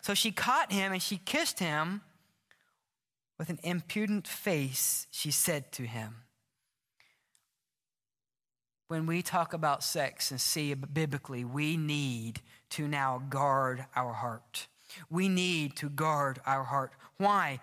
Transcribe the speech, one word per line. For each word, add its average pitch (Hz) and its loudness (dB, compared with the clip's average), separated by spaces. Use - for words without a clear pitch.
So 202 0
she 220 4
caught 269 4
him 196 2
and 185 0
she - -2
kissed - 0
him. 165 0
With 160 -6
an 160 -6
impudent 202 -2
face, - 0
she - -4
said 147 0
to - -8
him, 113 -8
when 160 -2
we 170 0
talk 170 0
about 156 0
sex - -2
and 131 -4
see 147 0
biblically, 139 -4
we 147 0
need 139 -2
to 151 -4
now 135 0
guard 135 2
our 127 0
heart. 113 -8
We 185 2
need 180 2
to 147 -4
guard 143 2
our 135 2
heart. 131 0
Why? 185 4